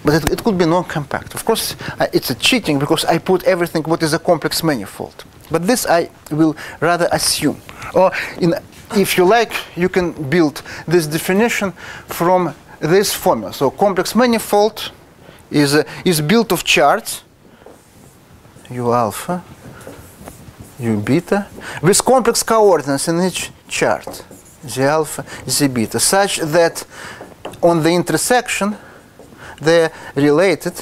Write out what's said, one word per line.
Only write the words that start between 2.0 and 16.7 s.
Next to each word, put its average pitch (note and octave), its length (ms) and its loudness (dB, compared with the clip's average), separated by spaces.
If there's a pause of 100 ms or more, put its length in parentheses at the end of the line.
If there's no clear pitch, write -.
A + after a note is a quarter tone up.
it's - 160 0
a B2+ 60 -4
cheating E3 440 0
because D3 260 0
I E3 120 2
put F3+ 260 0
everything F3 400 0
what D#3+ 180 -2
is D#3 120 0
a D#3+ 60 0
complex - 440 0
manifold. - 600 -4 (280)
But E3+ 160 -2
this B3 180 0
I E3+ 240 2 (220)
will D#3 240 2 (240)
rather E3+ 320 0
assume. D3+ 480 -2 (340)
Or, F3+ 180 4 (280)
in, E3+ 160 2 (400)
if G3 220 2
you F3+ 80 4
like, A3 280 4 (220)
you F3 120 0
can F3+ 260 0 (160)
build E3 340 2 (240)
this D#3+ 180 2
definition F#3+ 680 -2 (340)
from F3 480 0 (260)
this F#3 320 2
formula. A2+ 400 -2
So C3+ 180 0
complex F#3+ 440 0
manifold A3 760 0 (580)
is, C#3+ 260 2
uh, D3+ 80 4 (200)
is E3 180 2
built G3+ 300 2
of F3 120 -2
charts, F#3 600 2 (1500)